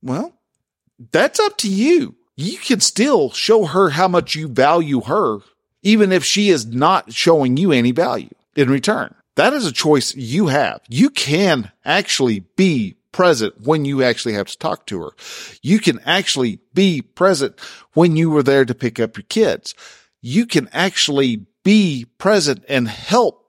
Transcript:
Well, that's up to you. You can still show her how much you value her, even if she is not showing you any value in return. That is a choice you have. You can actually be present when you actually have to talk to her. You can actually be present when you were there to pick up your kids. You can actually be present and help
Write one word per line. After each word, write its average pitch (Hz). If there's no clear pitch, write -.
Well, 156
that's 254
up 415
to 208
you. 226
You 202
can -
still 208
show 214
her 175
how 170
much 175
you 156
value 139
her, 131
even 208
if 180
she 202
is 123
not 139
showing 135
you 175
any 123
value 127
in 139
return. 139
That 190
is 277
a 143
choice 151
you 139
have. 131
You 156
can 156
actually 127
be 143
present 147
when 143
you 139
actually 117
have 101
to -
talk -
to 92
her. 78
You 185
can 143
actually 135
be 185
present 156
when 165
you 165
were 151
there 139
to 123
pick 120
up 110
your -
kids. -
You 160
can 156
actually 139
be 180
present 170
and 127
help 190